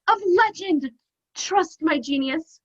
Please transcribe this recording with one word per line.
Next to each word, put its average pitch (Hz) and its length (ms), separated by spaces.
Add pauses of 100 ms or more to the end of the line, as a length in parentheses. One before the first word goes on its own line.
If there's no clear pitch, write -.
of 427 180
legend. 370 680 (440)
Trust - 460
my 302 180
genius. 269 640